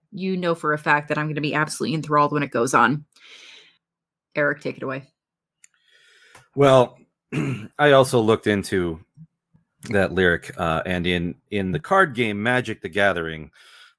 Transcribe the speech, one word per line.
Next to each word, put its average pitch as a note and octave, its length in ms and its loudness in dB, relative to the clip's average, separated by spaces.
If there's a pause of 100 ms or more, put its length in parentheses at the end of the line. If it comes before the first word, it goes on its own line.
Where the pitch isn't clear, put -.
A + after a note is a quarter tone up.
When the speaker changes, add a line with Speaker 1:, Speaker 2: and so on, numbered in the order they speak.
(120)
Speaker 1:
you F#3+ 260 -4
know F3 180 -2
for D3+ 180 -2
a D3+ 40 -2
fact D3+ 320 0
that D3+ 80 -2
I'm D3+ 100 -4
gonna C#3+ 140 -6
be D3 140 -2
absolutely D3+ 400 -2
enthralled D3 360 0
when D3 120 -2
it C#3 80 -6
goes A#2+ 220 0
on. C3+ 300 4 (1300)
Eric, D3 260 -2
take - 160 -8
it - 60 -12
away. C3+ 280 -10 (1400)
Speaker 2:
Well, C3 420 4 (340)
<clears throat> C3 480 -6
I D3 120 6
also C3 300 6
looked A2 260 2
into F#2 520 -2 (880)
that G2 240 2
lyric, F2 440 0
uh, D#2+ 280 -2
and F2+ 220 -4
in, F2 280 -2 (160)
in G2 200 -4
the D3 80 -4
card F#3 360 0
game G#2 260 -2
Magic: A#2+ 400 -4
The F#2 80 -12
Gathering, E2 640 -2 (480)